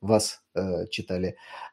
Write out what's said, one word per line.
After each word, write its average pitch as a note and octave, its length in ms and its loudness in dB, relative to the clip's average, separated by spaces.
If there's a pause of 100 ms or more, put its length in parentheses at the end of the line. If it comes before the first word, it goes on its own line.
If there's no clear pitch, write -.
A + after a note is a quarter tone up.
вас, G#2 400 4 (120)
э, F2+ 360 0
читали, F#2 480 -4 (360)